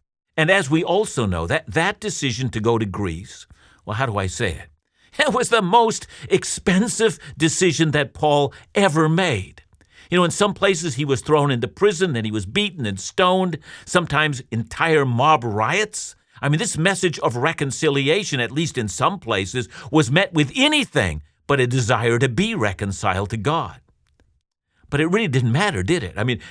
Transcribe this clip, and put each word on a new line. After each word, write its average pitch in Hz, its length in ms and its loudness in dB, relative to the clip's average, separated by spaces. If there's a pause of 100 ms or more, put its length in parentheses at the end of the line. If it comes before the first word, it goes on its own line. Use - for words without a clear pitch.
(380)
And 160 140 4
as 190 180 2
we 165 140 2
also 175 420 0
know, 87 220 -2
that, 156 200 -2
that 165 320 -2
decision 131 500 -4
to 117 100 -6
go 113 180 2
to 110 80 -2
Greece, 95 640 -8 (380)
well, 104 100 -8
how 131 100 -2
do 104 120 -4
I 95 100 -2
say 92 260 -4
it? - 160 -16 (480)
<laughs> - 0 -
It 285 160 0
was 247 140 0
the 226 140 2
most 220 460 2 (200)
expensive 196 920 0 (180)
decision 160 540 2
that 143 220 0
Paul 143 400 2 (200)
ever 160 340 4
made. 160 560 -2 (480)
You 175 60 2
know, 180 80 6
in 165 60 0
some 202 220 2
places 170 420 0
he 147 100 -2
was 139 160 0
thrown 147 300 2
into 117 180 -2
prison, 185 420 0
then 113 140 -2
he 107 60 -6
was 107 140 -4
beaten 165 400 -2
and 98 140 -4
stoned, 185 580 0 (280)
sometimes 151 680 0
entire 147 540 0
mob 127 400 2
riots. 123 720 -4 (240)
I 139 80 0
mean, 156 100 2
this 156 180 -4
message 180 420 0
of 120 180 -2
reconciliation, 143 1040 0
at 110 100 -4
least 147 260 -4
in 107 120 -2
some 160 300 0
places, 107 500 -4 (200)
was 147 220 2
met 185 220 2
with 151 200 2
anything 190 720 0 (240)
but 139 140 2
a 127 40 2
desire 120 540 2
to 139 80 2
be 196 260 -2
reconciled 101 760 -2
to 113 80 -6
God. 139 420 -4 (1120)
But 143 100 0
it 160 80 2
really 202 220 2
didn't 120 240 2
matter, 160 280 0
did 147 220 0
it? 85 140 -10
I 107 80 -2
mean, 123 260 -2